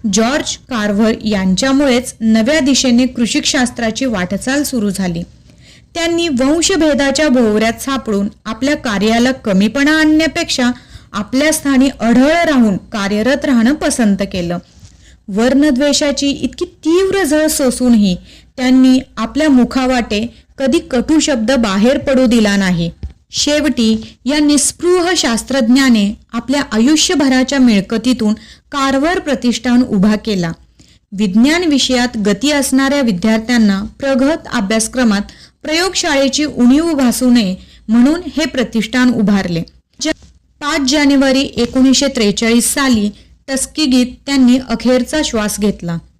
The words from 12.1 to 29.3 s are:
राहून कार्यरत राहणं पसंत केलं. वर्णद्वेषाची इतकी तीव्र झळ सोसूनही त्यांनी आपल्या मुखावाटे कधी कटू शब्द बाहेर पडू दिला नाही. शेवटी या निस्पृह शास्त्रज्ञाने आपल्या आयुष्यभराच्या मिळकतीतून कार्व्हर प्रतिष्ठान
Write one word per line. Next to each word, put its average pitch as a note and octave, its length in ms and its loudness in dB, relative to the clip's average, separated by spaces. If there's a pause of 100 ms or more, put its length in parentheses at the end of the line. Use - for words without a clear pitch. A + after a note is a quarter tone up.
राहून C4+ 440 2
कार्यरत A3 680 -2
राहणं B3+ 300 2
पसंत C4 460 0
केलं. F3+ 380 -4 (720)
वर्णद्वेषाची C#4 1000 0
इतकी - 340 -6
तीव्र F#4+ 600 0
झळ D4+ 220 0
सोसूनही A#3+ 720 2 (400)
त्यांनी B3+ 440 4 (160)
आपल्या A#3+ 320 -2
मुखावाटे A#3+ 840 0 (240)
कधी C4+ 200 0
कटू C#4 420 0
शब्द B3+ 320 0
बाहेर A3+ 460 2
पडू C4 280 0
दिला G#3+ 300 2
नाही. F3 340 0 (400)
शेवटी B3 960 -2
या D4 140 -2
निस्पृह E4 800 0
शास्त्रज्ञाने A#3 1000 0 (140)
आपल्या C4 300 -4 (100)
आयुष्यभराच्या C4+ 840 2
मिळकतीतून A3+ 760 0 (400)
कार्व्हर C#4 460 0
प्रतिष्ठान B3 640 0